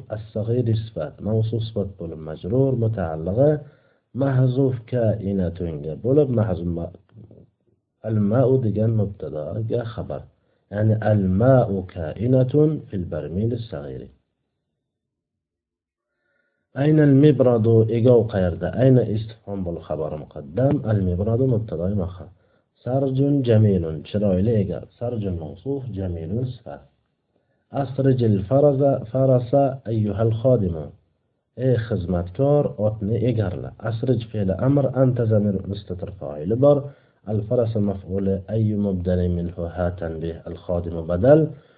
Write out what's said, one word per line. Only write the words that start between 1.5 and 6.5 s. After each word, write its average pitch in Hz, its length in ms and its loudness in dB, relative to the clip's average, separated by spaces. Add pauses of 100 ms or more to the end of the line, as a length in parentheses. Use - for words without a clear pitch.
sifat 98 340 -6
bo'lib 82 220 -12
majrur, 90 560 -2
mutaallig'i 107 760 0 (640)
mahzuf 131 600 2 (120)
kainatunga 90 1080 -2
bo'lib, 135 360 2
mahzuf 95 360 0